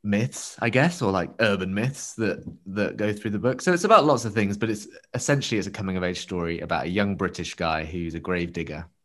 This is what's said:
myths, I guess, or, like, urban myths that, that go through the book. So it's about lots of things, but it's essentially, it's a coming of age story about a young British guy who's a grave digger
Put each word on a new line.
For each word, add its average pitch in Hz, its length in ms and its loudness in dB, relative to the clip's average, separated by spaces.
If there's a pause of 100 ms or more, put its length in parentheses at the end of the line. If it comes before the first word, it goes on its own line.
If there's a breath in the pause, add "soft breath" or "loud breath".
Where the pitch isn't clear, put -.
myths, 104 560 -2
I 117 100 2
guess, 143 320 4
or, 101 100 2
like, 92 180 0 (100)
urban 95 340 2
myths 120 420 -4
that, 107 280 -2 (240)
that 98 300 -2
go 104 160 0
through 104 180 -4
the 101 80 -2
book. 127 220 0
So 185 100 2
it's 175 120 2
about 202 220 8
lots 123 200 4
of 104 80 -2
things, 101 240 2
but 110 120 0
it's 104 180 -4 (260)
essentially, 131 460 0
it's 92 80 -4
a 92 40 -8
coming 95 260 -4
of 90 60 0
age 90 160 -2
story 85 400 -4
about 78 260 -2
a 85 40 -4
young 101 260 0
British 90 400 -4
guy 80 300 -2
who's 82 300 -6
a 85 40 -6
grave 87 340 -2
digger 82 340 -8 (180)